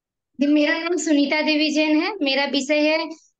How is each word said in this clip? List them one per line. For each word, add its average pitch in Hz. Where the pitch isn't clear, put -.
जी, 285
मेरा 302
नाम 339
सुनीता 302
देवी 302
जैन 311
है, 403
मेरा 277
विषय 277
है 311